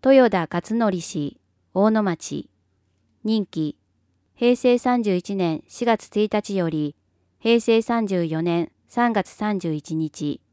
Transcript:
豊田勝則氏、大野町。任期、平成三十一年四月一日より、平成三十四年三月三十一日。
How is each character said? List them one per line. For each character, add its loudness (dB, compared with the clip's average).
豊 8
田 0
勝 -4
則 0
氏、 -8
大 4
野 2
町。 -6
任 0
期、 -6
平 2
成 2
三 0
十 0
一 -4
年 -2
四 -8
月 -2
一 -2
日 -4
よ -2
り、 -4
平 2
成 2
三 -2
十 -2
四 -4
年 -2
三 0
月 -2
三 -4
十 -4
一 -6
日。 -4